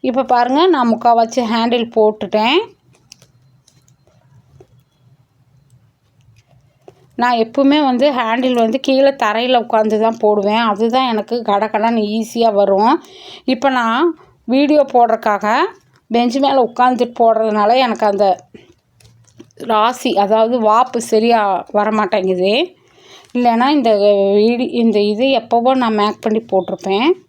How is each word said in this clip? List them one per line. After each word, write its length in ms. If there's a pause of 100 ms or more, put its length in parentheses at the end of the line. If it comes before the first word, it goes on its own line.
இப்ப 260
பாருங்க, 280 (140)
நான் 180
முக்காவாசி 480 (100)
ஹேண்டில் 460
போட்டுட்டேன். 600 (4000)
நான் 200
எப்பவுமே 340 (100)
வந்து 200 (100)
ஹேண்டில் 460
வந்து 240
கீழே 240 (120)
தரையில 420
உட்காந்து 380
தான் 200
போடுவேன். 480
அதுதான் 420
எனக்கு 240 (140)
கடகடன்னு 520 (140)
ஈஸியா 320 (100)
வரும். 360 (580)
இப்ப 240
நான் 320 (460)
வீடியோ 280 (120)
போடுறதுக்காக 520 (680)
பெஞ்ச் 300
மேல 240
உட்காந்துட்டு 520
போடுறதுனால 640
எனக்கு 260
அந்த 160 (1400)
ராசி, 400 (140)
அதாவது 320 (100)
வாப்பு 320 (140)
சரியா 260 (380)
வரமாட்டேங்குது. 760 (840)
இல்லைன்னா 400
இந்த 140 (500)
வீடி-, 280 (140)
இந்த 160 (140)
இது 140 (120)
எப்பவோ 340 (100)
நான் 180
மேக் 260
பண்ணி 240
போட்டிருப்பேன். 580 (200)